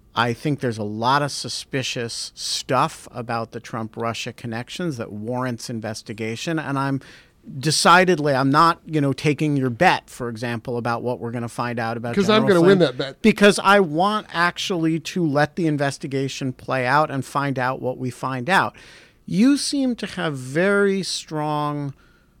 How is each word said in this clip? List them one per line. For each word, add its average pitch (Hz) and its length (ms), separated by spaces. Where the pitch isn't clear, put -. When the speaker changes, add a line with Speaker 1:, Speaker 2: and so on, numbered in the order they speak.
Speaker 1:
I 120 180
think 139 280
there's 117 180
a 107 60
lot 113 380
of 143 100
suspicious - 1000
stuff - 760
about 117 420
the 117 80
Trump-Russia 113 760
connections 123 640
that 110 120
warrants 120 580
investigation, 113 880
and 139 200
I'm 135 220
decidedly, 160 760
I'm 135 160
not, 165 380
you 156 160
know, 139 100
taking 151 420
your 131 140
bet, 131 400
for 120 220
example, 120 480
about 117 240
what 120 160
we're 113 140
gonna 117 140
find 120 320
out 117 200
about 120 160
Speaker 2:
'Cause 196 160
I'm 214 120
Speaker 1:
General 214 60
Speaker 2:
gonna 175 180
win 196 120
Speaker 1:
Flynn, 131 180
Speaker 2:
that - 0
bet. 139 260
Speaker 1:
because 202 360
I 202 220
want 185 520
actually 170 680
to 175 260
let 147 300
the 175 100
investigation 139 880
play 131 320
out 143 240
and 135 120
find 139 360
out 127 240
what 123 160
we 127 120
find 131 380
out. 170 260
You 247 320
seem 262 380
to 202 100
have 170 280
very 190 680
strong 147 920